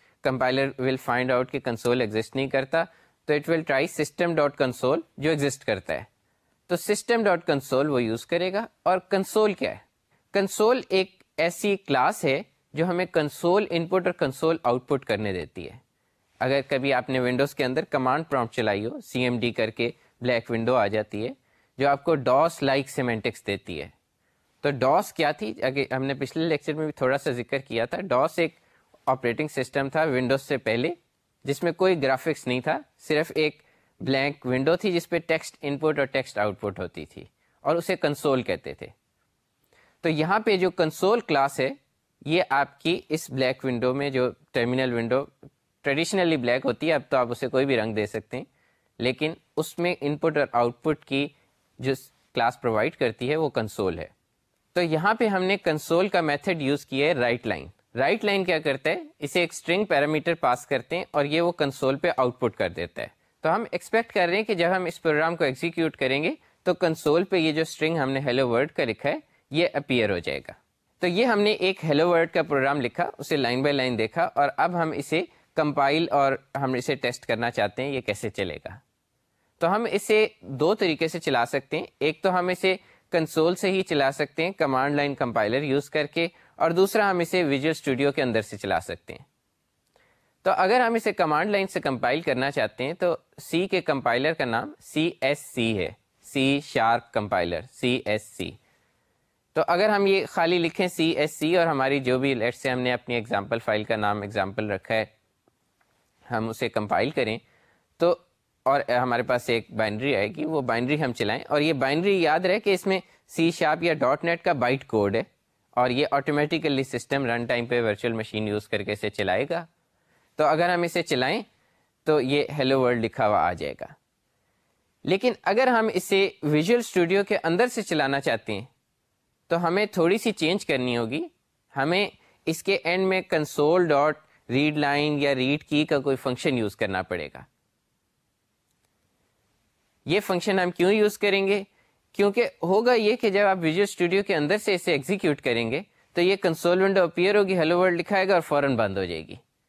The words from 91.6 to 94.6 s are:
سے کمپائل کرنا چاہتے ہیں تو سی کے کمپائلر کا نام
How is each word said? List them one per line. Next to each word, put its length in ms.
سے 140
کمپائل 400
کرنا 300
چاہتے 340
ہیں 80
تو 240
سی 260
کے 120
کمپائلر 520
کا 120
نام 360